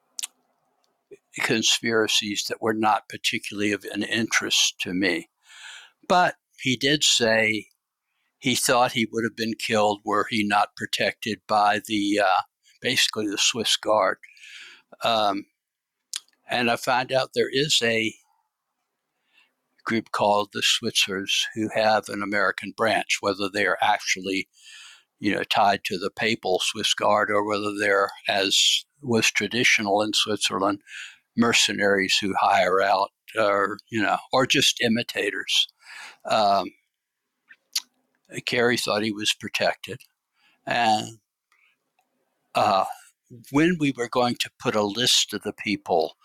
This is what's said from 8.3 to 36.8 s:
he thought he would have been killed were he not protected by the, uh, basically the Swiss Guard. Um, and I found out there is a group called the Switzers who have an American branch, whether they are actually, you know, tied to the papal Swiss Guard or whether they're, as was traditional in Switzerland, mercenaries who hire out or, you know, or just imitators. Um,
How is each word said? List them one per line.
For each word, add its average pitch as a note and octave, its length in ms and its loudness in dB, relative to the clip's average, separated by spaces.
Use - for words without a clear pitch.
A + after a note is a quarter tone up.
he B2+ 160 0
thought B2 380 2
he A2+ 180 0
would A2+ 140 -4
have A2 120 -6
been A2+ 180 -4
killed G#2 500 0
were G#2 260 0
he G#2+ 160 0
not G#2 300 0
protected G#2 720 -4
by G#2 380 4
the, G2+ 340 0
uh, F#2+ 220 2
basically A#2+ 460 -2
the G2+ 120 -6
Swiss - 380 0
Guard. G#2 420 2
Um, G#2 440 0
and A#2+ 220 0
I A#2 60 2
found B2+ 360 -2
out C3 220 0
there A#2 160 0
is D3 320 0
a A2+ 320 0
group A2 280 -2
called G#2 400 2
the - 100 -8
Switzers - 920 -2
who G#2+ 200 -4
have A2 340 2
an G#2 140 -8
American G2 540 -2
branch, - 440 0
whether F#3+ 280 -2
they G2+ 180 -2
are F2+ 140 0
actually, F#2+ 680 -2
you G#2 140 -2
know, F#2+ 120 -2
tied G2+ 400 2
to G2+ 120 -6
the F#2+ 140 -6
papal A2 520 -2
Swiss - 300 -2
Guard G#2 380 2
or G#2 160 2
whether G#2 320 -2
they're, G2+ 320 2
as G2 560 2
was A2+ 300 0
traditional G#2+ 720 0
in G#2+ 100 -2
Switzerland, G2+ 680 0
mercenaries G2+ 840 2
who G2 180 -2
hire G2 440 2
out G2 280 2
or, G2+ 400 2
you A2 140 -2
know, F#2 160 2
or C3 140 2
just - 360 2
imitators. G#2+ 840 0
Um, G2+ 480 2